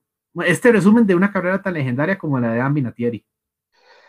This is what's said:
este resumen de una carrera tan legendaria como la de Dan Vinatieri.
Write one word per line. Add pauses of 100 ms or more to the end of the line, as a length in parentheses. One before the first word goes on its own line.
(460)
este
resumen
de
una
carrera
tan
legendaria
como
la
de
Dan
Vinatieri. (840)